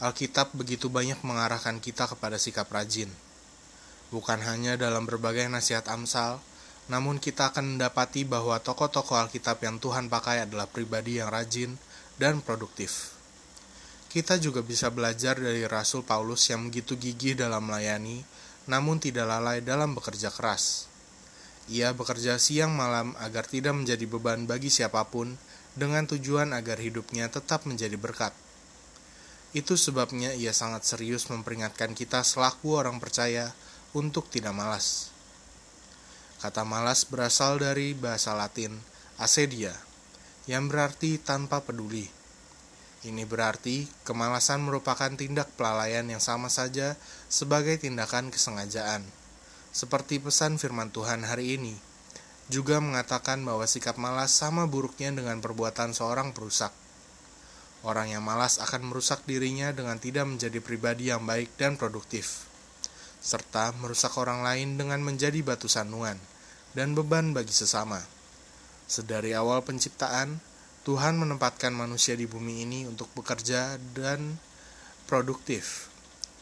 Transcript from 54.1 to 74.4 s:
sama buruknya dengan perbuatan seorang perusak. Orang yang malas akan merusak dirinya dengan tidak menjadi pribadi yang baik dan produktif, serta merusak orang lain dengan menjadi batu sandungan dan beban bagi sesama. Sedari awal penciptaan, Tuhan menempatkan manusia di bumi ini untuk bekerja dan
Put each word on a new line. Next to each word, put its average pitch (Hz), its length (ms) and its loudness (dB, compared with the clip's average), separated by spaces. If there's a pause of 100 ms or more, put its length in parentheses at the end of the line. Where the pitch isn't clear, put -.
sama 160 320 4
buruknya 139 480 -2
dengan 120 320 -4
perbuatan 113 480 -2
seorang 123 400 0
perusak. 107 400 -2 (1120)
Orang 110 320 0
yang 107 80 -4
malas 113 400 4
akan 127 240 -2
merusak 127 400 0
dirinya 135 480 0
dengan 120 240 -4
tidak 127 240 0
menjadi 117 400 -2
pribadi 117 480 0
yang 113 160 0
baik 117 320 0
dan 143 160 2
produktif, 110 720 -6 (720)
serta 113 560 -2
merusak 120 400 0
orang 123 240 0
lain 131 400 0
dengan 143 240 0
menjadi 143 400 2
batu 123 240 -2
sandungan 110 480 0 (580)
dan 135 200 0
beban 156 400 4
bagi 113 200 -2
sesama. 107 480 2 (880)
Sedari 110 440 -2
awal 120 320 2
penciptaan, 135 760 -2 (440)
Tuhan 143 360 4
menempatkan 131 540 2
manusia 120 400 2
di 120 100 -2
bumi 117 400 -6
ini 123 220 -4
untuk 117 260 -8
bekerja 127 640 -2 (160)
dan 147 440 -2 (680)